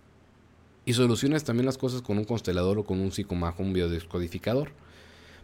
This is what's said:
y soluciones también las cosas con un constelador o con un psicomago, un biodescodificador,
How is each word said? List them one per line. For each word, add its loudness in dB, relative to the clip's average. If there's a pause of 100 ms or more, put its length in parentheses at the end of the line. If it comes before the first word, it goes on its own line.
(840)
y 0
soluciones 4
también 2
las -2
cosas -2
con 0
un 0
constelador 0
o 0
con 0
un 0
psicomago, -2
un 0
biodescodificador, -2 (720)